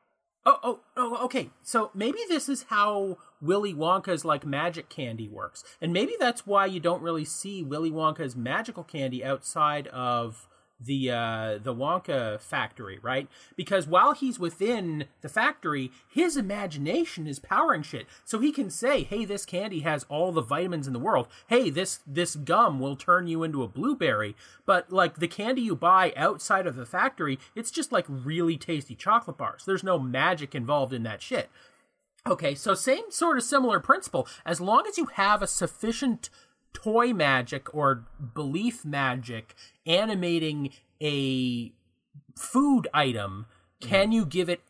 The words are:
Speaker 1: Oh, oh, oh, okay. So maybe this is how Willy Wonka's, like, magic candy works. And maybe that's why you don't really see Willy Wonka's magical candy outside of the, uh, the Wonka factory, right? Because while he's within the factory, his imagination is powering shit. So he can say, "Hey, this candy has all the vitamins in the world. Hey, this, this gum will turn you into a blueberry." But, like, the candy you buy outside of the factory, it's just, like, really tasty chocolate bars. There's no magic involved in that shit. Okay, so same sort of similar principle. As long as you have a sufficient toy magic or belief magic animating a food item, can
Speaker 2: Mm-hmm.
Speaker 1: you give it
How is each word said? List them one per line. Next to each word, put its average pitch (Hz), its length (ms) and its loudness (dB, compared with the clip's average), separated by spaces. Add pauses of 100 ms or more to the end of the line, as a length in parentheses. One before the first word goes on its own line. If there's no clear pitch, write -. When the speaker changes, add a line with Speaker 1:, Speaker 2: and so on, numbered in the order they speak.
(440)
Speaker 1:
Oh, - 180 6
oh, 233 180 -4 (160)
oh, 240 280 -2
okay. 247 260 -2 (120)
So - 320 0
maybe 220 240 -2 (100)
this 320 200 -2
is 269 200 -4
how 202 500 0 (220)
Willy 196 340 0
Wonka's, 170 500 0
like, 151 220 0
magic 151 420 -4
candy 113 400 -8
works. 104 340 -12 (180)
And 170 120 -2
maybe 214 260 0
that's 240 280 0
why 196 200 4
you 190 140 -4
don't 170 220 0
really 165 220 -2
see 196 380 -8
Willy 151 280 -2
Wonka's 156 460 -2
magical 165 480 -6
candy 131 400 -6
outside 147 640 -2
of 120 580 -4 (340)
the, 131 300 -2
uh, 113 500 -2
the 120 140 -4
Wonka 131 680 -2
factory, 104 640 -6
right? 127 240 -2 (300)
Because 185 320 0
while 196 240 6
he's 262 260 -2
within 175 680 -2 (160)
the 156 60 -10
factory, 156 640 -2 (180)
his 330 280 2
imagination 190 880 -2
is 139 140 -6
powering 233 420 2
shit. - 240 -10 (180)
So - 140 -4
he 285 140 4
can 233 180 -2
say, - 320 2
"Hey, 214 220 -4
this 196 200 -6
candy 185 360 -4
has 151 280 -2
all 165 220 0
the 165 100 0
vitamins 151 460 -2
in 135 60 -4
the 120 80 -4
world. 147 260 2 (220)
Hey, 240 200 4
this, 170 380 -2
this 160 300 -2
gum 160 420 4
will 139 160 -2
turn 175 320 2
you 165 160 -2
into 147 220 -2
a 107 40 -6
blueberry." 127 680 0 (300)
But, 180 260 2
like, 185 240 2
the 165 100 -2
candy 240 360 -2
you 220 120 0
buy 180 400 6
outside 185 540 0
of 127 80 -6
the 123 100 -10
factory, 180 540 -2 (160)
it's 226 160 -8
just, - 180 -4
like, 196 180 2
really 156 480 0
tasty 151 380 -6
chocolate 220 420 0
bars. 107 300 -8
There's 190 160 0
no 190 160 2
magic 139 560 0
involved 135 380 0
in 120 100 -4
that 110 200 -6
shit. - 280 -4 (760)
Okay, 143 300 0
so 196 200 0
same 349 360 0
sort 320 260 2
of 240 60 0
similar 240 380 2
principle. 247 480 2 (180)
As 170 140 -2
long 214 260 4
as 415 100 -6
you 330 100 0
have 202 360 2
a - 60 -2
sufficient - 840 -2 (520)
toy 233 300 4
magic 139 600 2
or 135 320 2 (280)
belief 170 500 -2
magic 127 680 -4 (320)
animating 170 840 0 (320)
a 131 680 0 (640)
food 269 580 2
item, 110 520 0 (340)
can 190 260 4
Speaker 2:
Mm-hmm. 220 60 2
Speaker 1:
you 226 140 4
give 170 220 0
it 175 220 -2